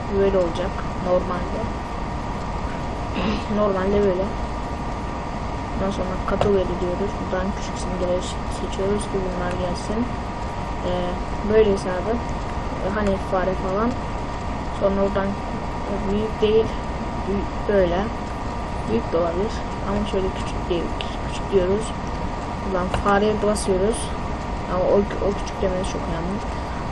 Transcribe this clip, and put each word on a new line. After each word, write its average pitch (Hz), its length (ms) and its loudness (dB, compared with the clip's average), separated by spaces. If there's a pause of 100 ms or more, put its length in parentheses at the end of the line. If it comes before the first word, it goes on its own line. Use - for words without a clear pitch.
(180)
böyle 196 200 6
olacak 180 320 2 (360)
normalde. 180 540 0 (2000)
<clears throat> - 0 -
Normalde 202 440 4
böyle. 190 240 4 (1500)
Ondan 196 140 0
sonra 185 240 -2 (120)
katı 202 280 4
veri 180 260 2
diyoruz. 180 400 0
Buradan 190 260 0 (100)
küçük - 220 -4
simgeleri 180 440 0 (380)
seçiyoruz 202 420 0
ki - 220 -2
bunlar 180 280 -2 (120)
gelsin. 196 360 -2 (880)
E, - 20 2 (640)
böyle 220 200 8
hesabı. 196 400 0 (720)
E, - 100 0
hani 202 220 2 (140)
fare 185 240 2 (100)
falan. 202 260 2 (880)
Sonra 196 220 4
oradan, 196 260 2 (640)
e, - 20 -2 (180)
büyük 214 320 0
değil. 220 240 6 (640)
Büyük, 196 200 0 (200)
böyle. 190 320 4 (880)
Büyük 226 220 0
de 170 40 4
olabilir. 175 380 2 (340)
Ama 208 220 0
şöyle 190 160 2 (120)
küçük - 320 -2
değil. 170 140 0 (440)
Küçük - 240 -4
diyoruz. 190 340 4 (800)
Buradan 185 240 0 (160)
fareye 208 380 6
basıyoruz. 208 580 2 (720)
Ama 139 100 2
o, 185 120 6 (320)
o - 100 4
küçük - 240 -4
demesi 185 300 0
çok - 160 -2
önemli. 175 280 -2 (560)